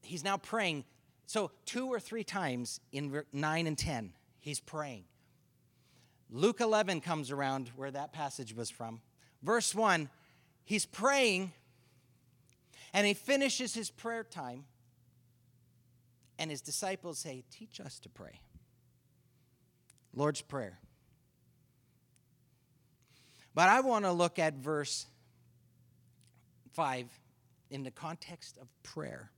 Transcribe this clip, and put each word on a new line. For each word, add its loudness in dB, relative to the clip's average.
he's -8
now 2
praying. 0
So 0
two -2
or 0
three -6
times -2
in -4
ver-, -4
nine 0
and 0
ten, -2
he's -6
praying. -10
Luke 2
eleven 2
comes -2
around -2
where -8
that -6
passage -8
was -6
from. -10
Verse 2
one, 4
he's 0
praying, 2
and 6
he 6
finishes 2
his -4
prayer -6
time, -10
and -2
his -6
disciples -6
say, -10
"Teach -18
us -12
to -18
pray." -18
Lord's 0
Prayer. -8
But 10
I 10
want 4
to 4
look 4
at 4
verse -2
five -2
in -8
the -8
context -12
of -20
prayer. -10